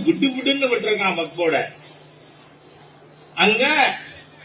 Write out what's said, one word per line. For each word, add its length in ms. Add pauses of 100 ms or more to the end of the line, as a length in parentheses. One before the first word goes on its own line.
விட்டு 240
விடுன்னு 400
விட்டுருக்கான் 500
வக்போட. 360 (1800)
அங்க 280 (800)